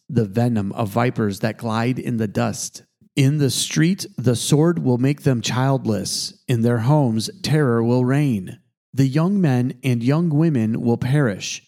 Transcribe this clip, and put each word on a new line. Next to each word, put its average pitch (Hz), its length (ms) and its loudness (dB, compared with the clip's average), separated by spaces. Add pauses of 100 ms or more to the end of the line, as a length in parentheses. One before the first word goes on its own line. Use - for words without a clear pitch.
the 117 160 0
venom 107 480 -2
of 110 160 -2
vipers 113 500 -2
that 110 180 -4
glide 117 420 -2
in 120 180 -4
the 110 100 -2
dust. - 560 -4 (320)
In 139 220 2
the 143 120 2
street, 160 560 -2 (120)
the 123 180 2
sword 160 440 2
will 127 180 0
make 139 240 0
them 131 180 2
childless. 117 920 -2 (160)
In 117 140 2
their 120 160 2
homes, 117 500 0 (120)
terror 131 400 2
will 123 220 2
reign. 123 560 -2 (340)
The 135 140 2
young 165 320 0
men 127 460 0
and 120 180 0
young 151 240 2
women 143 540 2
will 117 160 0
perish, 123 720 -2